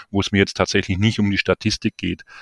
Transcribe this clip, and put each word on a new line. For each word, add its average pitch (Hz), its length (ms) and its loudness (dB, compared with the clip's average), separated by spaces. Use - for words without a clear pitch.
wo 98 120 0
es - 100 -4
mir 98 80 4
jetzt - 180 2
tatsächlich 95 400 0
nicht 110 220 2
um 104 100 2
die 98 80 -2
Statistik - 600 -2
geht, - 260 -6